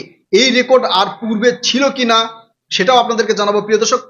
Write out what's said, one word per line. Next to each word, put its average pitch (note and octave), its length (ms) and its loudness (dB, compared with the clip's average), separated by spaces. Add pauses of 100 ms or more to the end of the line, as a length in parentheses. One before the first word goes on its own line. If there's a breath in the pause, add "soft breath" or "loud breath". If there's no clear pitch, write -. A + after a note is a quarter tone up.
(300)
এই A#3+ 200 2
রেকর্ড B3 340 2
আর F#3+ 240 0 (120)
পূর্বে A3+ 280 -2 (140)
ছিল C4 280 -2
কিনা A#3 280 0 (520)
সেটাও A#3+ 320 2
আপনাদেরকে A3 320 -2
জানাবো G#3 260 -2
প্রিয় G#3 180 0
দর্শক। B3 320 -2